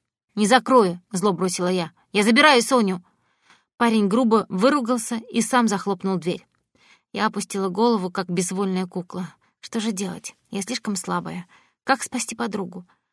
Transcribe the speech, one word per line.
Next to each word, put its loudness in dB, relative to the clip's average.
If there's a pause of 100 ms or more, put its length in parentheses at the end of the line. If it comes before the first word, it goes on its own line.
(360)
«Не 2
закрою», — 4 (100)
зло 0
бросила -2
я. -2 (220)
«Я 2
забираю 6
Соню». 0 (720)
Парень 2
грубо 4
выругался 0 (180)
и 0
сам 2
захлопнул -2
дверь. -6 (640)
Я -2
опустила -4
голову, 0
как -6
безвольная -2
кукла. -10 (260)
«Что -8
же -4
делать? -8 (160)
Я -6
слишком -6
слабая. -6 (360)
Как 0
спасти -8
подругу?» -8 (280)